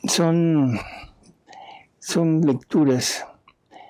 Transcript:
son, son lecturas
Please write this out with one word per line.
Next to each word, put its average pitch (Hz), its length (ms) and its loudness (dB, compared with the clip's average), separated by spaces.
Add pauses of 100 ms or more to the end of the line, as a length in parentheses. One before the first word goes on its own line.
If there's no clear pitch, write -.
son, 165 720 2 (1200)
son 160 420 0
lecturas 135 840 0 (640)